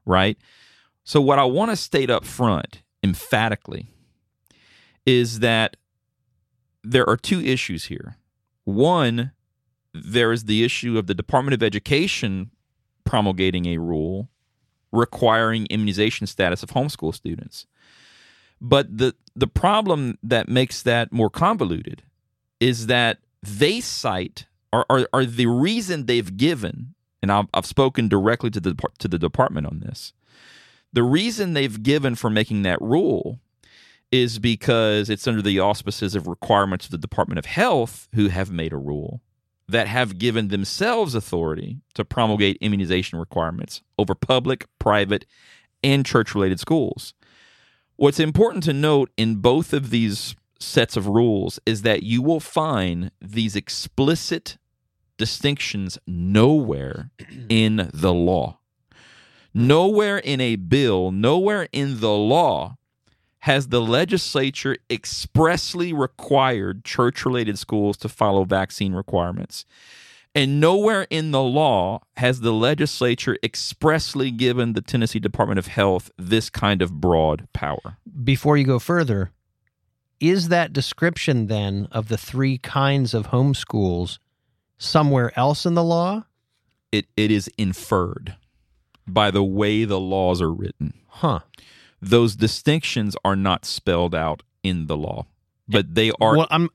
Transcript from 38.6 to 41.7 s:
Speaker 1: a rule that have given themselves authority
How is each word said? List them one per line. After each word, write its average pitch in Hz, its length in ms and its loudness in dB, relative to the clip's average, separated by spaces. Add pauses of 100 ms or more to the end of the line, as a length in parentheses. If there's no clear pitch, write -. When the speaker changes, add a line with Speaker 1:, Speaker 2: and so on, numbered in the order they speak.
Speaker 1:
a 73 40 -8
rule 73 440 -6 (460)
that 107 220 0
have 107 300 -2
given 110 300 0
themselves 160 680 -2
authority 85 640 -4 (160)